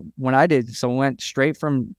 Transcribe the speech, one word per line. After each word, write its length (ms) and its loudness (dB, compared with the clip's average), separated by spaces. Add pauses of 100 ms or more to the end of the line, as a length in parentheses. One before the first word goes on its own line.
(180)
when 160 -2
I 140 6
did. 280 0
So 140 -2
went 320 -2
straight 360 -2
from 420 -2